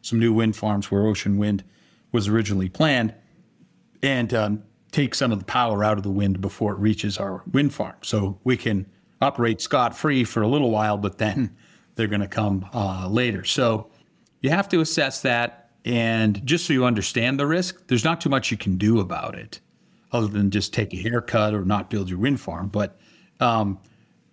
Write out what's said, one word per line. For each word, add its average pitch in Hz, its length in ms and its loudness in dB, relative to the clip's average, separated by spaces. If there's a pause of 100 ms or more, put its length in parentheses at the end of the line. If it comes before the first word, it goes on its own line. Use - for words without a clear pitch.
some - 160 -2
new 113 140 4
wind 110 240 4
farms 104 340 -2
where 101 160 2
ocean 101 320 0
wind 104 240 0 (520)
was 104 160 0
originally 101 400 2
planned 127 440 0 (880)
and, 123 320 0
um, 107 300 0 (300)
take 139 200 0
some 120 200 0
of 98 60 -2
the 98 60 -12
power 113 380 0
out 107 140 2
of 95 60 -4
the 101 60 -4
wind 95 300 0
before 101 320 -2
it 95 80 -6
reaches 104 380 0
our 98 340 -8
wind 139 220 2
farm." - 280 -8
So 98 440 -2
we 127 100 2
can 101 300 -2 (340)
operate 117 400 0
scot-free 131 640 0
for 113 180 -2
a 107 60 2
little 131 240 2
while, 107 260 2
but 101 200 -4
then 110 360 -2 (420)
they're 110 120 0
gonna 101 220 -2
come, 98 440 -2
uh, 92 360 -4
later. 110 340 0
So 113 460 0 (500)
you 135 120 0
have 190 180 0
to 180 100 2
assess 156 440 -2
that. 120 420 -2 (200)
And 113 600 2
just 165 200 0
so 151 80 2
you 127 100 4
understand 123 560 0
the 143 80 0
risk, 180 400 -2
there's 120 160 2
not 165 160 0
too 143 100 0
much 135 220 0
you 110 60 -2
can 95 180 -2
do 107 240 4
about 90 340 -4
it - 280 -16 (500)
other 113 160 0
than 101 240 2
just 101 220 -2
take 107 200 -2
a 90 40 -6
haircut 110 560 0
or 101 100 -2
not 101 260 0
build 98 200 -4
your 90 100 -4
wind 131 220 0
farm. 82 260 -8
But, 101 320 -4 (400)
um, 110 400 2 (540)